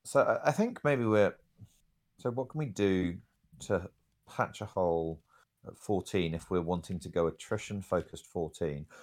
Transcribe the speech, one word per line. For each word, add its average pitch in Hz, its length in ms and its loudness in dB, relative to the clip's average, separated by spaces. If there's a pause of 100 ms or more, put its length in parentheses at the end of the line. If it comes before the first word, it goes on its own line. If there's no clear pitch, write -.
so - 180 4
I, 113 280 2
I - 20 6
think 226 320 0
maybe 135 220 2
we're, 104 280 6 (840)
so 123 120 -4
what 123 180 -6
can 151 100 -6
we 156 60 -2
do 95 520 2 (440)
to 90 280 -2 (400)
patch - 320 -4
a 104 40 -8
hole 82 560 0 (460)
at - 100 -16
fourteen 92 560 -2
if - 180 -6
we're 92 100 2
wanting 87 380 -4
to 80 100 -10
go 82 180 2
attrition-focused 95 1000 -4
fourteen? 78 580 -6 (180)